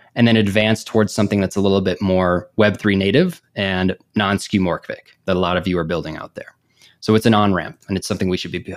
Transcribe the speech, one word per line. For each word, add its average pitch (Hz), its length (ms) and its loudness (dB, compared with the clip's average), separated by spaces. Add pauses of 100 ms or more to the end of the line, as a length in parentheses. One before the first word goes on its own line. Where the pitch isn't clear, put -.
(160)
and 117 120 4
then 117 80 4
advance 107 480 2
towards 107 300 0
something 104 260 0
that's 95 160 -2
a 101 60 0
little 98 200 2
bit 95 200 -2
more 92 540 0
Web 104 220 2
three 101 180 0
native 120 440 0 (160)
and 92 400 -2 (200)
non-skeuomorphic 98 1000 -2 (120)
that 95 100 0
a 90 40 0
lot 90 180 0
of 90 100 -4
you 90 100 0
are 85 60 -2
building 78 340 -6
out - 160 -16
there. - 220 -18 (440)
So - 140 0
it's 107 140 2
an 110 80 4
on-ramp, 101 420 0 (100)
and 98 100 -4
it's - 100 -8
something 95 220 -2
we 92 80 0
should - 140 -10
be 87 100 -8
p-, 92 160 -14